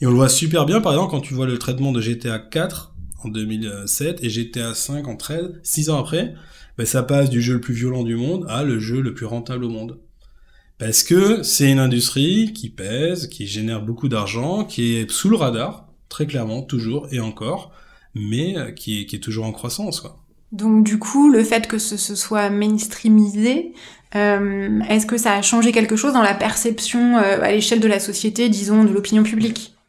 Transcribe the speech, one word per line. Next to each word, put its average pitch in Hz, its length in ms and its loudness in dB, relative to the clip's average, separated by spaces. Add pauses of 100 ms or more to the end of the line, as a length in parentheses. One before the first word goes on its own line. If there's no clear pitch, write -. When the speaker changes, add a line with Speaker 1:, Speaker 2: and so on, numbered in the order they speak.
Speaker 1:
Et 135 40 0
on 127 40 4
le 123 80 6
voit 135 120 6
super 160 360 2
bien, 190 160 2
par 180 100 0
exemple, 180 200 0
quand 143 100 -2
tu - 120 -10
vois 131 120 -2
le 123 120 -2
traitement 131 360 -2
de 117 80 0
G 117 180 -4
T 120 100 -6
A 110 100 -6
quatre - 540 -6 (300)
en 113 60 -8
deux 107 160 -6
mille 110 260 -6 (140)
sept 160 360 -4
et 120 80 -4
G 113 220 -6
T 131 80 -8
A 117 140 -6
cinq 139 340 -6
en 110 80 -8
treize, 165 380 -8 (100)
six 156 260 -2
ans 151 80 0
après, 170 360 -4 (440)
ben, 117 80 -4
ça 127 180 0
passe 139 260 2
du 120 120 2
jeu 123 120 0
le 120 80 0
plus 120 120 -4
violent 123 300 -2
du 117 120 -2
monde 165 340 -2
à 123 140 -2
le 120 160 0
jeu 113 200 -2
le 127 140 -2
plus 113 120 -10
rentable 120 380 -6
au 117 60 -4
monde. 113 300 -10 (800)
Parce 110 260 0
que 196 380 4
c'est 139 300 2
une 135 80 4
industrie 139 760 2
qui - 160 -12
pèse, 143 580 -4
qui 101 200 -12
génère 107 360 -6
beaucoup 117 260 -4
d'argent, 120 560 -2
qui 117 300 -2
est 110 140 -4
sous - 200 0
le 226 80 6
radar, 131 500 -4 (220)
très - 180 -4
clairement, 117 360 -6
toujours 131 480 -4
et 127 80 -4
encore, 110 520 -8 (420)
mais, 120 440 -4
euh, 117 140 -8
qui 104 280 -8
est, 101 60 -8
qui - 100 -10
est - 40 -10
toujours 110 260 -6
en 107 80 -6
croissance, - 480 -8
quoi. - 160 -18 (340)
Speaker 2:
Donc, 220 320 4
du 214 160 2
coup, 285 300 6
le 226 160 6
fait 226 220 0
que 220 100 -4
ce, 214 180 -4
ce 202 180 -6
soit 208 360 -2
mainstreamisé, 214 1200 2 (420)
euh, 202 640 0 (100)
est-ce 214 160 4
que 226 120 -2
ça 220 160 2
a 202 80 0
changé 233 300 4
quelque 220 240 2
chose 277 160 0
dans 254 100 4
la 202 120 4
perception, 233 840 0
euh, 196 240 4
à 202 120 2
l'échelle 214 260 2
de 220 80 4
la 196 140 4
société, 220 480 0
disons, 208 340 4
de 208 60 6
l'opinion 202 340 4
publique ? 220 520 -2 (140)